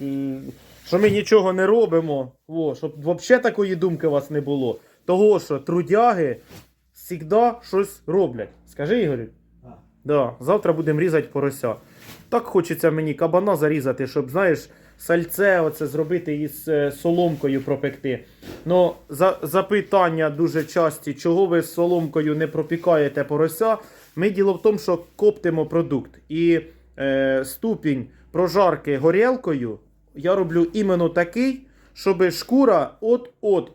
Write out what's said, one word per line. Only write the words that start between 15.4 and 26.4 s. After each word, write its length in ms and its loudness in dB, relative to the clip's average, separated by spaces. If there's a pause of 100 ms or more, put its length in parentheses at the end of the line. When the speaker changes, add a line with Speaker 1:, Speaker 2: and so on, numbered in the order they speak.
Speaker 1:
оце 260 -2
зробити 480 -4
і 120 -4
з, 200 -14
е, 240 0
соломкою 720 0
пропекти. 640 -4 (400)
Но 300 2 (140)
за-, 340 0
запитання 840 0
дуже 340 -2
часті, 500 -2
чого 320 0
ви 160 2
з 120 -10
соломкою 600 0
не 120 -2
пропікаєте 760 0
порося. 540 0 (380)
Ми 140 0
діло 240 2
в 80 -8
тому, 160 4
що 260 -2 (120)
коптимо 500 0
продукт. 460 -2 (180)
І, 300 2 (400)